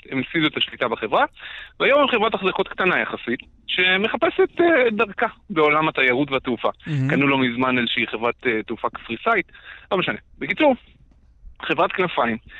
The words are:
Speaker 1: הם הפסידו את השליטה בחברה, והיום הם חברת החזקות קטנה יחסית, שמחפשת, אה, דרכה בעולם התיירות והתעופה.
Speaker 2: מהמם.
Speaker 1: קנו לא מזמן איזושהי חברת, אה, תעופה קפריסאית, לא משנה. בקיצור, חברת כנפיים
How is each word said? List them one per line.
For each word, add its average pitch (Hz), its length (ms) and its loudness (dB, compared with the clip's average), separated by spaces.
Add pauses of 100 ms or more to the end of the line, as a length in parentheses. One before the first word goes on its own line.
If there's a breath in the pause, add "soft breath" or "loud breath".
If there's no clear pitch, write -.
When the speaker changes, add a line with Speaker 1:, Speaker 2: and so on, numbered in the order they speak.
(100)
Speaker 1:
הם 135 80 -4
הפסידו 156 280 -2
את - 100 -2
השליטה 120 320 -2
בחברה, 117 360 0 (560 loud breath)
והיום 277 220 4
הם 262 60 2
חברת 220 260 0
החזקות 190 340 -2
קטנה 175 320 0
יחסית, 113 400 -4 (260)
שמחפשת, 226 920 0
אה, 349 60 4 (240)
דרכה 214 360 -2 (240)
בעולם 156 380 2
התיירות 135 420 2
והתעופה. 123 380 -2 (180)
Speaker 2:
מהמם. 139 240 0
Speaker 1:
קנו 139 180 2
לא 139 100 2
מזמן 127 400 0
איזושהי 117 280 -2
חברת, 113 280 -2 (120)
אה, 110 200 0
תעופה 117 240 -6
קפריסאית, - 600 -4 (400 loud breath)
לא 196 60 2
משנה. 117 200 -4 (200)
בקיצור, 240 360 2 (880)
חברת 143 300 0
כנפיים 139 440 -2 (240 loud breath)